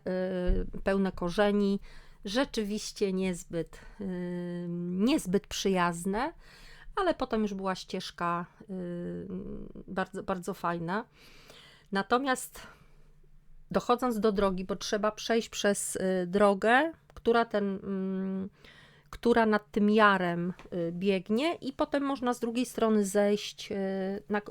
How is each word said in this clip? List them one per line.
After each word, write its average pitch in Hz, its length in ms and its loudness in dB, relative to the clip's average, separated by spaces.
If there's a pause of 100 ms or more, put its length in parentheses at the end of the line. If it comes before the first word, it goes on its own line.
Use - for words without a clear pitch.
(760)
y, - 40 -6
pełne 196 320 2
korzeni. 202 680 2 (440)
Rzeczywiście 214 880 -2
niezbyt, 180 680 -4 (200)
y, 175 680 -6 (320)
niezbyt 202 480 2
przyjazne, 190 840 0 (640)
ale 370 180 2
potem 226 280 0
już 202 120 0
była 190 200 -2
ścieżka, 175 720 -4 (240)
y, 175 560 -8 (640)
bardzo, 190 340 -6
bardzo 190 320 -4
fajna. 170 500 -4 (880)
Natomiast 254 760 0 (1040)
dochodząc 233 500 0
do 214 120 4
drogi, 190 320 0
bo 196 120 -4
trzeba 214 360 -2
przejść 226 360 0
przez, - 480 0
y, 185 300 0
drogę, 208 680 4 (220)
która 233 300 4
ten, 202 380 -2
mm, 190 680 -4 (600)
która 233 360 4
nad 214 240 2
tym 208 200 4
jarem, 185 640 4 (200)
y, 170 200 -2
biegnie 202 640 0
i 262 180 -8
potem 294 300 -2
można 254 320 0
z - 60 -12
drugiej 240 260 -2
strony 220 380 4
zejść, 202 680 0
y, 190 560 -4
na, 208 120 0 (100)